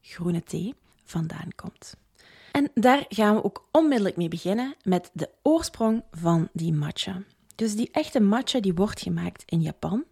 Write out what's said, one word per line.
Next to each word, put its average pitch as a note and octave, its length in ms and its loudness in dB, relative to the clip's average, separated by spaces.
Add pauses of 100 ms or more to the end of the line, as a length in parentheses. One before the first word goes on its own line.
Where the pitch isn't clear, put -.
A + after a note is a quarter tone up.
groene E3+ 420 -4
thee, F#3 320 -6 (300)
vandaan E3 500 -8
komt. - 420 -18 (580)
En C#4+ 200 0
daar B3+ 340 4
gaan G#3 260 4
we A3 100 0
ook - 280 -6
onmiddellijk C#4 440 2
mee F3 120 0
beginnen G#3 540 -4
met F3+ 300 0
de - 180 -8 (120)
oorsprong A#3 680 0
van E3+ 420 2
die E3 200 -2
matcha. D#3 500 -4 (320)
Dus A3 220 -2
die A3+ 160 -2
echte D4+ 280 0
matcha A3+ 400 2
die F#3+ 140 0
wordt G3 260 -2
gemaakt F3 460 -6
in E3 160 0
Japan E3+ 500 -4